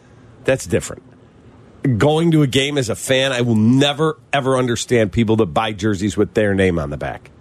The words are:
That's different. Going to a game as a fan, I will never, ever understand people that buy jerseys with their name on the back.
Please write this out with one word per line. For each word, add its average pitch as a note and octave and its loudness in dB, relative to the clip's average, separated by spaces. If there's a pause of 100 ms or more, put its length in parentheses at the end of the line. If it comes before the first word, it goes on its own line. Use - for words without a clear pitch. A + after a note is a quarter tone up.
(440)
That's C3 -2
different. - -6 (920)
Going D#3 2
to D#3 4
a C#3+ 4
game C3+ -2
as A#2+ -2
a A2 -6
fan, C3 0
I A#2+ -2
will A#2+ 0
never, C#3 2 (140)
ever C3 0
understand A#2+ 0
people A2 2
that G#2+ 2
buy A2 -2
jerseys G2+ -2
with G2+ 0
their G#2 2
name F#2+ 2
on D2 -4
the D2 -8
back. C#2 -10 (100)